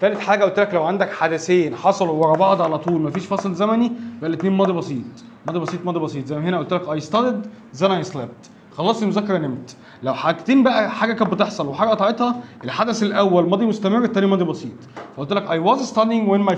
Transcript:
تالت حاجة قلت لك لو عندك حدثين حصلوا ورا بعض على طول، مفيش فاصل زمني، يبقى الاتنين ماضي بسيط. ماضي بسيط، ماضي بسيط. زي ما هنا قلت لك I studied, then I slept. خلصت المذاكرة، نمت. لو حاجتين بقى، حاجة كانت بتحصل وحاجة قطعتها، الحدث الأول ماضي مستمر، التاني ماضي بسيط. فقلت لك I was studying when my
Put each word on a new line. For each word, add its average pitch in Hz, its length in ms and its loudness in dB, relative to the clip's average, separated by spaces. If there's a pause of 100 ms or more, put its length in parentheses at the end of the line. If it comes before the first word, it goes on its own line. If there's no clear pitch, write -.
تالت 202 180 2
حاجة 202 260 2
قلت 190 160 2
لك 202 140 2
لو 160 100 2
عندك 190 280 0
حدثين 160 640 0
حصلوا 185 360 2
ورا 156 240 4
بعض 190 260 4
على 156 160 0
طول، 170 220 0
مفيش 156 260 -2
فاصل 196 280 -2
زمني، 226 380 2 (240)
يبقى 156 120 -6
الاتنين 165 240 0
ماضي 190 200 2
بسيط. 139 320 -4 (420)
ماضي 170 120 -2
بسيط، 175 260 -4
ماضي 175 140 -2
بسيط. 135 280 -4
زي 147 120 -6
ما 165 100 -2
هنا 180 100 0
قلت 139 140 -6
لك - 120 -2
I 151 180 -4
studied, 214 440 0 (340)
then 185 240 2
I - 80 -10
slept. - 380 -12 (260)
خلصت 214 260 0
المذاكرة، 196 360 0
نمت. 127 380 -6 (260)
لو 127 120 -2
حاجتين 165 480 2
بقى، 226 280 2
حاجة 226 220 -2
كانت 214 200 -2
بتحصل 185 360 -2
وحاجة 180 200 0
قطعتها، 226 480 0 (280)
الحدث 208 380 -2
الأول 185 460 4
ماضي 202 180 2
مستمر، 214 380 0
التاني 196 220 2
ماضي 190 180 2
بسيط. 131 280 -6 (440)
فقلت 143 160 -6
لك 202 140 -2
I 165 220 0
was 269 120 2
studying 220 500 0
when 196 200 2
my 175 80 0